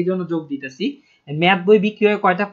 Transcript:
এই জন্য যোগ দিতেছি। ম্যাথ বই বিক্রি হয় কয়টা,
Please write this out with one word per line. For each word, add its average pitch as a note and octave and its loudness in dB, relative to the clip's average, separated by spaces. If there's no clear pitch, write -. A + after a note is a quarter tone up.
এই F3 -4
জন্য F#3 -2
যোগ D#3+ -4
দিতেছি। C3+ -10
ম্যাথ F3 2
বই G#3+ 6
বিক্রি G#3 -2
হয় G#3 2
কয়টা, F#3 0